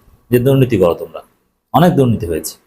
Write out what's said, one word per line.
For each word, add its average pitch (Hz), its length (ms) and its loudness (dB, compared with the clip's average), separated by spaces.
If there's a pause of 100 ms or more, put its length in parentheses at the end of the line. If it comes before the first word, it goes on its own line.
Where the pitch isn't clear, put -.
(300)
যে, 120 100 2
"দুর্নীতি 123 380 0
করো 87 160 2
তোমরা, - 280 -14 (520)
অনেক 170 200 4
দুর্নীতি 120 320 0
হয়েছে।" 80 420 -8